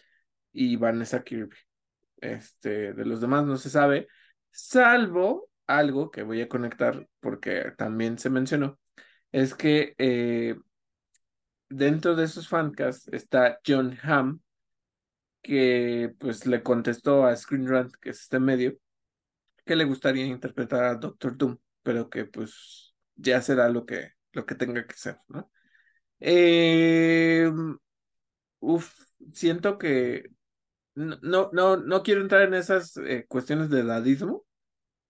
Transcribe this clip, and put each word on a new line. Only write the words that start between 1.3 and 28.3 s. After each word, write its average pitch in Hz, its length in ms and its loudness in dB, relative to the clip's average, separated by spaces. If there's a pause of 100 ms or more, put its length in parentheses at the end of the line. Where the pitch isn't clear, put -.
Este, 107 720 -8
de 110 120 -8
los 113 160 -6
demás 139 240 0
no 135 120 -4
se 131 120 -10
sabe, 143 380 2 (440)
salvo 233 1000 2 (180)
algo 143 440 0
que 107 120 -10
voy 113 180 -6
a 117 80 -8
conectar 120 580 -4 (140)
porque 101 560 -6
también 113 420 -4
se 131 120 -4
mencionó, 139 480 -2 (520)
es 131 240 0
que, 151 440 0
eh, 120 560 0 (1120)
dentro 156 460 0
de 160 100 0
esos 160 240 -10
fancasts 147 600 -4
está 123 560 2
John 131 360 2
Hamm, 143 380 0 (1000)
que, 120 800 0
pues, 113 280 -6
le 120 160 0
contestó 123 600 2
a 120 100 4
Screen 131 320 -6
Rant, 127 300 0
que - 140 -14
es - 100 -14
este - 180 -4
medio, 131 380 0 (880)
que 165 100 -2
le 160 100 2
gustaría 135 400 -2
interpretar 123 600 -4
a 120 100 0
Doctor 120 420 -8
Doom, 139 200 -2 (260)
pero 117 260 -4
que, 117 160 -8
pues, - 720 -16 (200)
ya 127 260 0
será 127 280 2
lo 120 160 -4
que, - 280 -10 (200)
lo 117 120 -10
que - 100 -10
tenga 120 320 -6
que - 80 -20
ser, - 240 -14 (100)
¿no? - 220 -16 (720)
Eh, 165 1300 4 (1080)